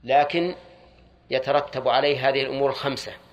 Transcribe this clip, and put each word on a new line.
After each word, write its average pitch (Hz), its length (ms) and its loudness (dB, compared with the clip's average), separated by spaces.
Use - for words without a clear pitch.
لكن 147 500 2
يترتب 131 580 0
عليه 135 400 2
هذه 135 140 0
الأمور 135 280 0
الخمسة. 135 420 -6